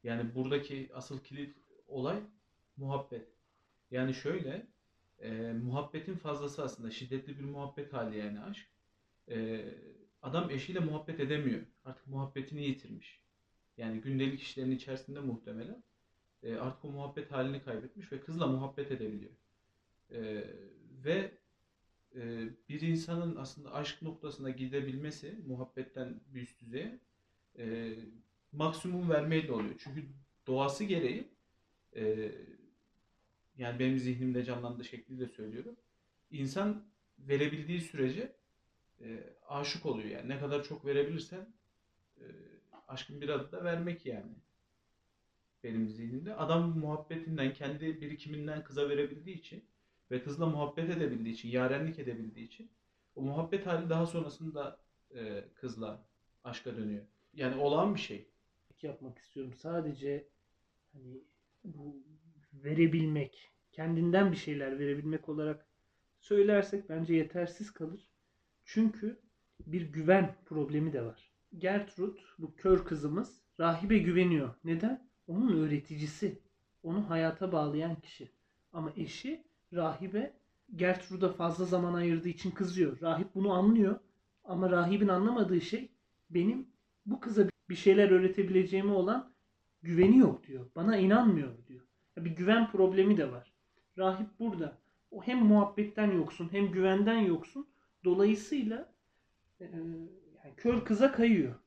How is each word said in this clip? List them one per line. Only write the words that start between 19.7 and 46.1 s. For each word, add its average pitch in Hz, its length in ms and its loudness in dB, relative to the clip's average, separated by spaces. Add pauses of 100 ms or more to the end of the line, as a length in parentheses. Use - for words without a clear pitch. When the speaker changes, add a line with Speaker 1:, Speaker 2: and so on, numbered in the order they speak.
Speaker 1:
E, 110 340 -8 (600)
ve, 190 280 -2 (840)
e, 117 340 -8 (200)
bir 151 120 -8
insanın 165 560 -2
aslında 135 380 -14
aşk 147 280 -8
noktasına 143 480 -10
gidebilmesi, 139 960 -6
muhabbetten 127 800 -10
bir 131 160 -14
üst - 180 -18
düzeye, 151 380 -10 (600)
e, 113 360 -8 (580)
maksimum 165 580 -4
vermeyle 151 420 0
oluyor. 104 260 -4
Çünkü 143 260 -12 (420)
doğası 139 380 -2
gereği, 190 440 -2 (680)
e, 110 360 -2 (1300)
yani 120 200 -8
benim 131 200 2
zihnimde 123 460 -2
canlandığı 120 400 -8
şekliyle 127 420 -12
söylüyorum. 117 500 -14 (540)
İnsan 185 540 -4 (340)
verebildiği 147 600 -2
sürece, 160 560 -4 (640)
e, 113 240 -14 (240)
aşık 143 380 -6
oluyor 110 220 -4
yani. 104 200 -10
Ne 135 120 -6
kadar 143 240 -4
çok 143 220 -12
verebilirsen, 160 600 -2 (720)
e, - 40 -20 (640)
aşkın 139 320 -12
bir 147 80 -6
adı 143 240 -4
da 180 120 -8
vermek 170 420 -4
yani. 110 260 -10 (1300)
Benim 113 240 -2
zihnimde. 123 460 -8